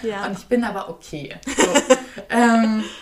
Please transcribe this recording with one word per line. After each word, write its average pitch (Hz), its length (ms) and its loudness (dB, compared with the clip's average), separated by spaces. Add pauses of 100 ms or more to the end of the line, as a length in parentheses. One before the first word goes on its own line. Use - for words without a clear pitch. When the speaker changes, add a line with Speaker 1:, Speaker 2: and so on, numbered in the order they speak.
Speaker 1:
Ja. 202 240 -6
Speaker 2:
Und 196 120 -8
ich - 80 -20
bin 240 180 2
aber 190 260 -8
okay. - 440 -14 (220)
So. - 160 2
Speaker 1:
<laughs> 262 240 4 (340)
Speaker 2:
Ähm, 226 540 2 (180)